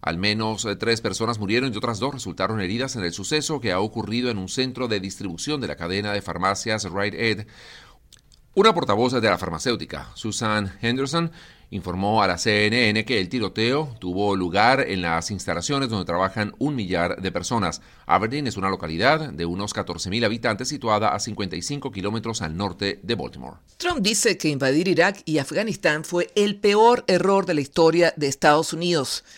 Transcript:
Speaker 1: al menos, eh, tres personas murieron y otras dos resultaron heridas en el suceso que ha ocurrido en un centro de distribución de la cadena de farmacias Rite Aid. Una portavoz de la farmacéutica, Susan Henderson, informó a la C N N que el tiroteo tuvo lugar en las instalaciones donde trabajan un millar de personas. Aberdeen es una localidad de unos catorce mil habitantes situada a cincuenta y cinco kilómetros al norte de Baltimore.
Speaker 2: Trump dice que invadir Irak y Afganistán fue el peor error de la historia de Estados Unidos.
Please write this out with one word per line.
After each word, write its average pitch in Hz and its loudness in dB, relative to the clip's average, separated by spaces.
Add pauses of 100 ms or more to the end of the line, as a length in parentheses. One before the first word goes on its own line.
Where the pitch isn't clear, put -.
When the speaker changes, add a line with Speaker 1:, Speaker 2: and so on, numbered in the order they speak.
Speaker 1:
al 82 -2
menos, 107 -2
eh, 101 -2
tres 113 0
personas 113 -2
murieron 113 0
y 101 -6
otras 113 -4
dos 135 -2
resultaron 101 -4
heridas 117 -4
en 110 -4
el 85 -2
suceso 151 -2
que 107 -2
ha 92 2
ocurrido 110 -2
en 107 -2
un 92 -6
centro 127 -4
de 107 -2
distribución 98 -6
de 110 -4
la 71 -6
cadena 98 -4
de 101 -4
farmacias 98 -2
Rite 98 -4
Aid. 110 0 (1120)
Una 208 8
portavoz 123 2
de 127 2
la 98 4
farmacéutica, 82 -4
Susan 107 -2
Henderson, 135 -2 (380)
informó 98 0
a 98 4
la 90 2
C 104 2
N 113 4
N 107 0
que 120 0
el 90 -2
tiroteo 120 -2
tuvo 98 0
lugar 101 4
en 95 -2
las 82 -2
instalaciones 101 -2
donde 104 -2
trabajan 95 0
un 147 0
millar 87 -2
de 92 -2
personas. 90 -2 (240)
Aberdeen 117 0
es 104 -6
una 95 -2
localidad 98 0
de 80 -6
unos 98 -4
catorce 87 -6
mil 113 0
habitantes 113 -2
situada 110 0
a 104 -4
cincuenta 98 -6
y 87 -6
cinco - -6
kilómetros 107 -4
al 80 -6
norte 98 -4
de 104 0
Baltimore. 67 -10 (220)
Speaker 2:
Trump 349 -2
dice 202 2
que 156 0
invadir 139 2
Irak 185 2
y 151 0
Afganistán 156 -2
fue 175 -2
el 208 2
peor 220 6
error 190 4
de 175 0
la 147 2
historia 165 6
de 151 0
Estados 156 4
Unidos. 165 -2 (140)